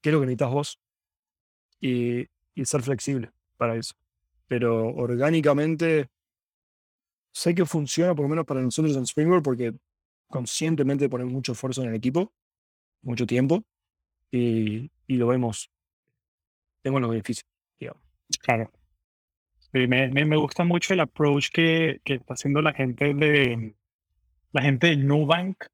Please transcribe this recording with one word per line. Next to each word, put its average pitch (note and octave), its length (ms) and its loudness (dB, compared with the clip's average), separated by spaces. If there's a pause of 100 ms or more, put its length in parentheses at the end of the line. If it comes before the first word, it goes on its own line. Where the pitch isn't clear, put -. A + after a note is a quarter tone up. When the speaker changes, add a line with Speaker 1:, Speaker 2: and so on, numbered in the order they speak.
Speaker 1:
qué D#3 100 -2
es D#3 40 4
lo D3+ 60 4
que C3+ 60 0
necesitas B2+ 240 0
vos, C#3+ 300 -4 (1000)
y, A#2+ 460 -2 (280)
y C3+ 100 -6
ser C#3+ 180 -2
flexible C3 480 -4 (260)
para A#2 200 -2
eso. - 180 -8 (540)
Pero A#2 400 0
orgánicamente, D3 1200 0 (1200)
sé - 220 0
que F3+ 100 2
funciona, E3 500 0
por D3 100 -2
lo C#3 40 0
menos D#3 180 -2
para C3 140 -4
nosotros C#3+ 360 0
en C3 80 -2
Springboard, D#3+ 380 2
porque B2 320 -2 (540)
conscientemente C#3 800 0
ponemos B2+ 240 -4
mucho C3 200 -6
esfuerzo C3 300 -6
en A#2+ 80 -4
el A2+ 40 -4
equipo, C3+ 380 -2 (680)
mucho A#2+ 240 -4
tiempo, C3+ 360 2 (680)
y, A2+ 600 -2 (160)
y C3 100 -2
lo A#2+ 120 2
vemos, B2 420 -2 (1120)
vemos C3+ 160 0
los A#2 100 -2
beneficios, A2+ 360 -6 (320)
digamos. - 240 -16 (400)
Speaker 2:
Claro. A2+ 280 -2 (1000)
Sí, B2+ 140 2
me, B2+ 220 2
me, C3+ 160 0
me D3+ 120 2
gusta D3+ 280 0
mucho F3 300 2
el F3+ 60 2
approach C#3+ 520 2
que, E3 520 2
que C#3 100 -2
está B2+ 200 -10
haciendo C#3+ 280 0
la D#3 100 2
gente C3+ 420 0
de, C3+ 600 2 (800)
la B2+ 100 0
gente C#3+ 260 4
de D#3 80 4
Nubank. D3+ 760 0